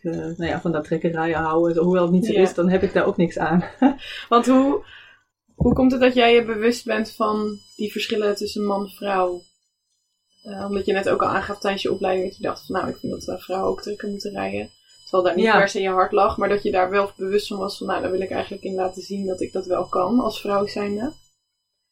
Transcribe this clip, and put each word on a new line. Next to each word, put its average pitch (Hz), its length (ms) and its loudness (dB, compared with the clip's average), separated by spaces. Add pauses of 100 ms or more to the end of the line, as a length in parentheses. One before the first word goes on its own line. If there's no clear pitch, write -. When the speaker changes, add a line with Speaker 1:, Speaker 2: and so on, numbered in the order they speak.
Speaker 1:
eh, 165 100 -4
nou 165 320 -6
ja, 156 160 -2
van 170 120 -2
dat 151 120 -2
trekkerijen 165 540 -2
hou, 160 300 2
en 165 60 0
zo, 165 80 2
hoewel 180 200 4
het 175 100 2
niet 185 140 4
zo 214 60 0
Speaker 2:
Ja. 196 80 4
Speaker 1:
is, 185 140 4
dan 175 140 2
heb 185 140 2
ik 190 100 0
daar 175 140 2
ook 196 100 0
niks 165 220 0
aan. 165 260 2 (160)
<laughs> 262 180 4 (300)
Speaker 2:
Want 233 180 4
hoe, 269 380 4 (680)
hoe 247 200 2
komt 262 180 4
het 254 80 0
dat 254 140 6
jij 233 200 6
je 233 100 6
bewust 226 400 0
bent 220 280 -2
van 214 460 -2 (180)
die 208 160 -6
verschillen 208 440 0
tussen 208 300 -6
man 202 160 -2
en 196 80 -10
vrouw? 185 500 -2 (1040)
Eh, 196 260 -10
omdat 196 180 -2
je 208 60 2
net 190 160 0
ook - 140 2
al 196 60 2
aangaf 202 300 -4
tijdens 196 240 -2
je - 100 0
opleiding 190 360 0
dat - 80 -16
je 208 60 -20
dacht - 240 -6
van, - 100 -6
nou, 180 120 -4
ik - 80 -8
vind 185 160 -8
dat, - 160 -12
eh, 185 160 -8
vrouwen 185 260 -4
ook 190 120 -6
trekken 208 280 -8
moeten 202 200 -8
rijden. 196 400 -6 (320)
Terwijl 185 220 0
daar 170 120 2
niet 220 80 4
Speaker 1:
Ja. 214 140 6
Speaker 2:
per 196 100 4
se 196 140 -4
je 190 60 0
hart 185 240 2
lag, 202 240 2
maar 196 120 0
dat 202 140 0
je 202 80 -2
daar 185 200 2
wel 196 260 0
bewust 196 300 -2
van 202 120 -8
was 196 200 -6
van, 196 80 -8
nou, 180 160 -4
daar 180 80 -2
wil 190 100 -2
ik 190 100 -4
eigenlijk 196 320 -8
in 190 120 -6
laten 185 280 -4
zien 196 240 -6
dat 185 140 -4
ik 165 120 -6
dat 185 140 -6
wel 180 220 -2
kan 190 320 0
als 220 200 -4
vrouw 202 260 -2
zijnde. 208 460 -6 (800)